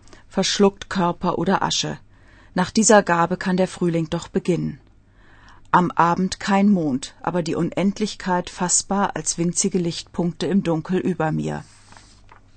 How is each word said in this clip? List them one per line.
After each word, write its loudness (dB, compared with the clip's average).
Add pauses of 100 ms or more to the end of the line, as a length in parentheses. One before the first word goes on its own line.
(280)
verschluckt 0
Körper -2
oder 0
Asche. -4 (540)
Nach -2
dieser 6
Gabe 0
kann -2
der 2
Frühling -2
doch -6
beginnen. -2 (920)
Am 4
Abend 0
kein 4
Mond, 0
aber -2
die -4
Unendlichkeit -2
fassbar -2
als -6
winzige 0
Lichtpunkte -4
im 2
Dunkel -2
über -2
mir. -6 (920)